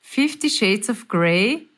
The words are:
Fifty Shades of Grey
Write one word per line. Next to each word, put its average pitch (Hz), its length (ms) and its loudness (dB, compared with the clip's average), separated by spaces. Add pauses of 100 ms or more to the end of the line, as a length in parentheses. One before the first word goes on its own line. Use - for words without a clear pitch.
Fifty 294 480 -2
Shades 208 400 0
of 233 200 -6
Grey 180 580 0 (120)